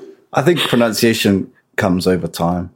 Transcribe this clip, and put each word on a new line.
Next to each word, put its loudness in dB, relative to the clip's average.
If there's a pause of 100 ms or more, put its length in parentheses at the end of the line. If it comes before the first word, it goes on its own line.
(340)
I 0
think 2
pronunciation 0 (240)
comes 0
over 0
time. -4